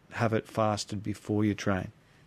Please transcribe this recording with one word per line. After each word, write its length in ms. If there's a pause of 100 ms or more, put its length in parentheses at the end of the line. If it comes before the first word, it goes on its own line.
(140)
have 200
it 140
fasted 560
before 400
you 100
train. 360 (380)